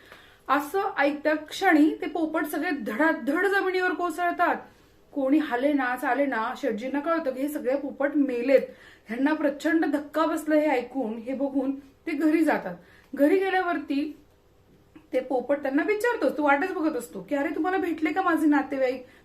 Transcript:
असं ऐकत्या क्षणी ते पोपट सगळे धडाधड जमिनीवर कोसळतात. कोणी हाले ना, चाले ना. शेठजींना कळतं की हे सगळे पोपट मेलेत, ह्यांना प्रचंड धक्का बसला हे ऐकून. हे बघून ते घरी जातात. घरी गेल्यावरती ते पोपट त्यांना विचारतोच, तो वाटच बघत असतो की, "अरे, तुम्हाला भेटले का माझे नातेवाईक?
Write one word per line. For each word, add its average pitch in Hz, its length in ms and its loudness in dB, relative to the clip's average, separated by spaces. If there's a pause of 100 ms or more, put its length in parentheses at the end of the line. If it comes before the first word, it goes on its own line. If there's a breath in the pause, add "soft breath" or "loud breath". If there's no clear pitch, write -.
(480 loud breath)
असं 294 320 0 (180)
ऐकत्या 294 380 0
क्षणी 339 640 4
ते 370 60 -6
पोपट 320 400 -2
सगळे 349 240 -4
धडाधड 285 760 0
जमिनीवर 370 460 0
कोसळतात. 349 640 0 (560 soft breath)
कोणी 277 260 2
हाले 277 340 0
ना, 254 240 0
चाले 277 300 0
ना. 233 300 -2
शेठजींना 254 440 -4
कळतं 320 300 -2
की 247 100 -6
हे 285 80 -2
सगळे 269 280 -2
पोपट 285 400 -4
मेलेत, 254 440 2 (480 loud breath)
ह्यांना 269 260 0
प्रचंड 302 500 0
धक्का 294 420 -2
बसला 311 280 0
हे 302 120 4
ऐकून. 247 520 -2
हे 240 160 -8
बघून 269 460 -2 (260 loud breath)
ते 330 60 -4
घरी 311 320 2
जातात. 190 320 -2 (380 soft breath)
घरी 294 240 6
गेल्यावरती 349 800 -2 (960)
ते 254 80 0
पोपट 285 420 -2
त्यांना 277 200 0
विचारतोच, 415 540 0
तो 294 60 -2
वाटच 294 300 4
बघत 302 240 -2
असतो 202 320 -10
की, 294 60 -2
"अरे, 285 200 0
तुम्हाला 370 240 0
भेटले 311 340 -2
का 381 100 -2
माझे 320 240 2
नातेवाईक? 262 600 0 (180 loud breath)